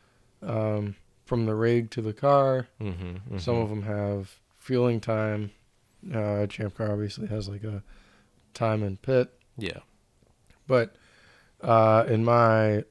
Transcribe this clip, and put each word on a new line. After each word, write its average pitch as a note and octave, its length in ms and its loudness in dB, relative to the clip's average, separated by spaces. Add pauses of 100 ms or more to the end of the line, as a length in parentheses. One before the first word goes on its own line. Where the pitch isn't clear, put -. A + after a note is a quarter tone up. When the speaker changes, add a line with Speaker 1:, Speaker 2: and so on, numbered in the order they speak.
(420)
Speaker 1:
um, G#2+ 540 -4 (300)
from A#2 200 0
the A2 100 -2
rig A#2 360 2
to B2 100 -8
the G#2+ 120 -4
car. C3+ 540 2 (120)
Speaker 2:
Mm-hmm, F#2 580 -8
Speaker 1:
Some A#2 180 -2
Speaker 2:
mm-hmm. A2+ 80 0
Speaker 1:
of G#2 80 -4
'em G#2+ 120 -6
have G2+ 560 -6 (180)
fueling B2 440 0
time. G#2+ 500 -2 (600)
Uh, G#2 340 -2
Champ G2+ 280 -8
Car A2 160 -4
obviously G#2 360 -4
has, G#2 220 -6
like, G2+ 140 -10
a G#2 200 -8 (720)
time A2 300 0
in G2 140 -6
pit. B2+ 360 0 (240)
Speaker 2:
Yeah. F#2+ 220 -8 (880)
Speaker 1:
But, A#2+ 280 2 (680)
uh, A2+ 460 6
in A2+ 160 2
my A2 680 4